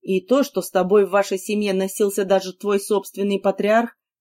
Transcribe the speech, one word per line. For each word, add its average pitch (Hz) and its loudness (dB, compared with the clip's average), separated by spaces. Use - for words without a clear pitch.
И 185 0
то, 269 2
что - -4
с - -12
тобой 190 2
в 180 -12
вашей 196 0
семье 208 -2
носился 196 0
даже 185 0
твой 202 -2
собственный 196 -2
патриарх, 214 0